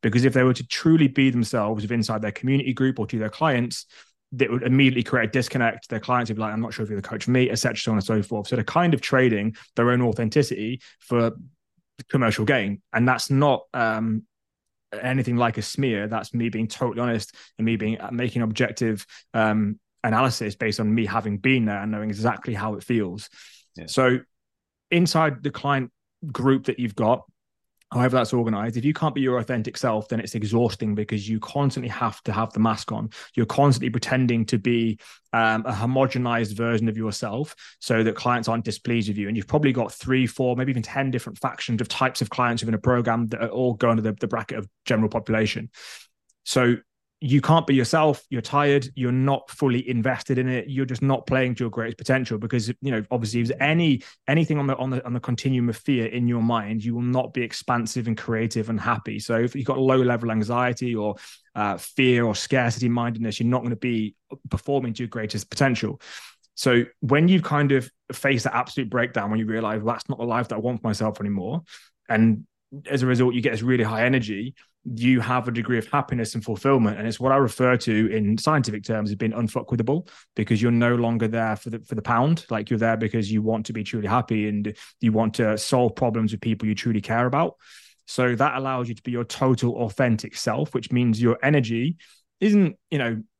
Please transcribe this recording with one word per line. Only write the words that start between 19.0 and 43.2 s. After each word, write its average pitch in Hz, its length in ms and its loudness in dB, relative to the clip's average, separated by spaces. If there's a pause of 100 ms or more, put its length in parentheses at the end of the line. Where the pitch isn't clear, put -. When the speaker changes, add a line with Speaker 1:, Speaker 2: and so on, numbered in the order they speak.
Speaker 1:
um, 107 440 2 (240)
analysis 117 520 0
based 110 260 -2
on 107 140 2
me 113 100 2
having 104 320 -2
been 123 300 2
there 101 160 -4
and 107 100 -6
knowing 107 160 -4
exactly 110 460 -2
how 107 200 -4
it 90 80 -10
feels. 107 460 -2 (480)
Speaker 2:
Yeah. 82 100 -14
Speaker 1:
So 127 340 2 (680)
inside 160 520 2
the 143 80 -2
client 135 420 -2 (400)
group 131 320 2
that - 140 -2
you've 117 180 -4
got, 117 280 2 (680)
however 127 240 2
that's 120 180 2
organized, 110 420 0
if 117 80 -4
you 151 80 2
can't 151 220 -2
be 139 80 -2
your 127 160 2
authentic 120 380 -4
self, 110 320 -2
then 113 120 -2
it's - 140 -10
exhausting 110 600 0
because 104 320 -4
you 110 140 -4
constantly 135 480 -2
have 117 340 -6
to 110 100 -4
have 110 200 -2
the 110 80 -2
mask 110 320 0
on. 113 160 -6 (260)
You're 120 120 2
constantly 135 420 4
pretending 120 580 0
to 120 120 0
be, 113 400 0 (340)
um, 113 320 2
a 127 80 -4
homogenized 120 840 0
version 113 340 0
of 110 100 -2
yourself 110 560 -6 (260)
so 113 220 0
that 110 120 2
clients 123 320 -2
aren't 117 200 -2
displeased 117 420 -2
with 101 80 -2
you. 101 120 -4
And 113 100 -2
you've 98 80 -6
probably 147 260 2
got 117 200 -2
three, 131 340 0
four, 123 280 -2
maybe 131 160 -2
even 123 120 -2
ten 135 280 -4
different 123 280 -6
factions 123 420 -4
of 113 80 -4
types - 320 -2
of 110 80 -2
clients 120 340 0
within 113 120 -2
a 104 40 -2
program 120 500 2